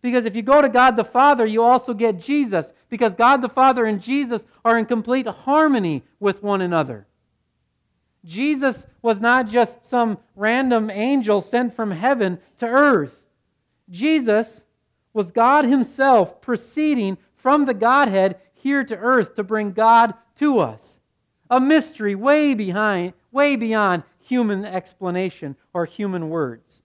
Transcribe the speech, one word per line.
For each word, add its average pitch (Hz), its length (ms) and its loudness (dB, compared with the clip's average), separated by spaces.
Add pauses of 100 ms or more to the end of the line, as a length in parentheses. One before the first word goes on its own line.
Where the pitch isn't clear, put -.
Because 247 240 -2
if 214 120 -6
you 233 60 -6
go 277 200 4
to 277 60 2
God 247 260 4
the 220 80 -2
Father, 254 420 2
you 220 160 -2
also 247 320 2
get 208 280 -2
Jesus, 233 520 -4 (160)
because 220 260 -2
God 247 280 2
the 247 60 -6
Father 254 360 2
and 214 160 -2
Jesus 247 460 -6 (180)
are 233 140 2
in 226 80 -2
complete 233 400 -2
harmony 240 800 0 (160)
with 196 200 -2
one 202 220 -2
another. 143 460 -4 (1160)
Jesus 262 640 -4 (160)
was 220 180 0
not 240 280 2
just 214 360 0
some 233 340 -2 (180)
random 226 520 0
angel 214 520 0
sent 240 340 -4
from 220 160 -6
heaven 190 480 -2 (200)
to 240 100 -6
earth. 240 560 2 (640)
Jesus 226 760 -2 (480)
was 196 200 -4
God 262 320 4
himself 254 760 2
proceeding 247 760 -4 (160)
from 285 300 0
the 254 100 -2
Godhead 196 680 0 (140)
here 277 300 -4
to 214 120 -10
earth 233 380 0
to 214 80 -8
bring 208 300 -4
God 226 420 4 (220)
to 285 240 0
us. 113 400 -8 (500)
A 247 80 2
mystery 254 560 0
way 277 400 0
behind, 196 600 -2 (180)
way 277 240 0
beyond 214 480 0 (160)
human 214 440 -2
explanation 180 920 -8 (180)
or 175 120 -4
human 180 440 -8
words. 135 540 -8